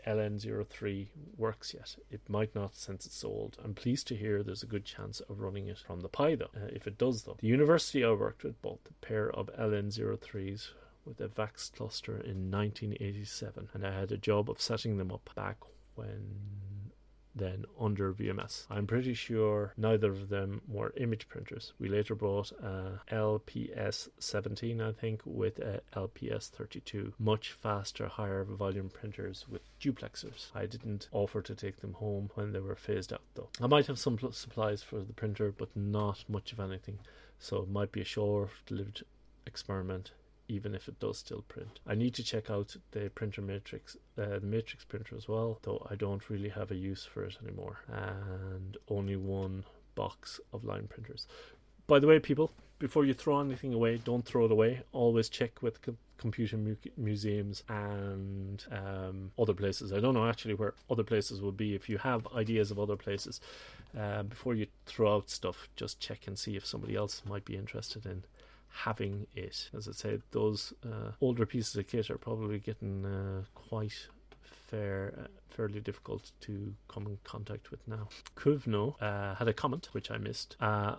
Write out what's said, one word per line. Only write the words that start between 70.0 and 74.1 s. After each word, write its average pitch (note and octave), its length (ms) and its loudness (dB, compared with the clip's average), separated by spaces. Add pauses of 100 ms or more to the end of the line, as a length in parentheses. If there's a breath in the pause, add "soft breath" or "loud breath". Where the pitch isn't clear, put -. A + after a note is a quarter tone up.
those, G#2+ 420 2 (100)
uh, A2 280 -6 (100)
older A#2 240 6
pieces A2+ 280 -2
of G2+ 140 -2
kit A2+ 220 0
are A#2 80 -4
probably A2 400 -2
getting, G2 480 -4
uh, G2 380 -2 (100)
quite - 540 -6 (340)